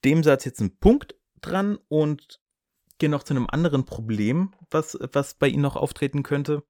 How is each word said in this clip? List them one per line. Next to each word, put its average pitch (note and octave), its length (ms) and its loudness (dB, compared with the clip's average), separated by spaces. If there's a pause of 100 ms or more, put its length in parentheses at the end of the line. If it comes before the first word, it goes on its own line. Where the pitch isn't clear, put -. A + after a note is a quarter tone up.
dem D3+ 200 4
Satz C#3+ 220 4
jetzt B2 160 -8
einen G2 160 -2
Punkt - 380 4 (260)
dran G3+ 360 -2 (120)
und D3+ 500 -2 (580)
gehen D3+ 140 0
noch C#3+ 120 -2
zu - 100 -4
einem B2 160 0
anderen C#3+ 360 0
Problem, A2+ 680 -2 (160)
was, - 280 -4 (140)
was C#3 220 -4
bei C#3+ 140 0
Ihnen C#3+ 160 0
noch C#3 120 -2
auftreten - 480 -4
könnte. D3 460 -4